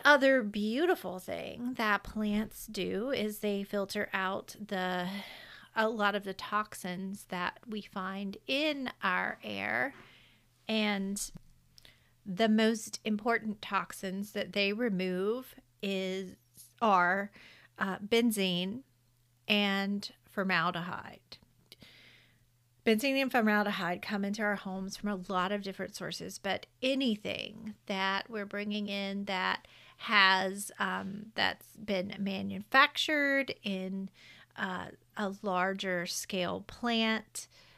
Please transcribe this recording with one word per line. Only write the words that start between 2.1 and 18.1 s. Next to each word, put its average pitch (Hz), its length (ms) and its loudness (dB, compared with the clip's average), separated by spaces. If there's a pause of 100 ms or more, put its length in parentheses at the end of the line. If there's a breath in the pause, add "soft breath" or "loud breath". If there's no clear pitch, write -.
do 202 440 -2
is 214 280 -2
they 202 240 0
filter 202 500 -4
out 190 420 -2 (100)
the, 185 440 -2 (680 loud breath)
a 220 140 2
lot 208 260 2
of 202 100 -2
the 190 100 -4
toxins 196 960 -6
that 180 280 -2 (100)
we 214 120 -6
find 196 560 -6 (100)
in 277 440 0 (120)
our 185 400 0
air. 214 500 -2 (760 loud breath)
And 202 520 0 (1040 loud breath)
the 208 240 2
most 220 560 4
important 214 560 0
toxins 190 720 -6
that 196 200 -4
they 202 200 2
remove 202 840 0 (280)
is, 190 540 -4 (440)
are, 196 500 4 (480 loud breath)
uh, 196 180 -2
benzene 202 840 2 (640)